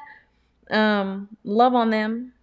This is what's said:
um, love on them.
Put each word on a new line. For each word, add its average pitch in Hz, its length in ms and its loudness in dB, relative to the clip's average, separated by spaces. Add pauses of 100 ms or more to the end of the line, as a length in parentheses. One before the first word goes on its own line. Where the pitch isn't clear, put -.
(720)
um, 202 580 0 (160)
love 240 300 2
on 226 160 2
them. 226 420 -4 (100)